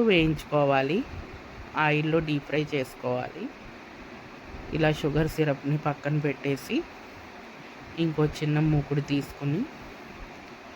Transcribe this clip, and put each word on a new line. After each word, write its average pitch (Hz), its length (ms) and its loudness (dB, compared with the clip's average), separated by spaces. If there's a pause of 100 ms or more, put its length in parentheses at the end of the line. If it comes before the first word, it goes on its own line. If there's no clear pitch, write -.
వేయించుకోవాలి, 151 960 4 (760)
ఆయిల్లో 151 420 4
డీప్ 151 280 0
ఫ్రై 151 180 2
చేసుకోవాలి. 131 760 -2 (1300)
ఇలా 156 180 4
షుగర్ 151 380 2
సిరప్ని 147 500 2
పక్కన 147 400 0
పెట్టేసి 143 580 -2 (1200)
ఇంకో 156 320 4
చిన్న 151 320 2
మూకుడు 147 380 4
తీసుకుని 143 600 0 (1160)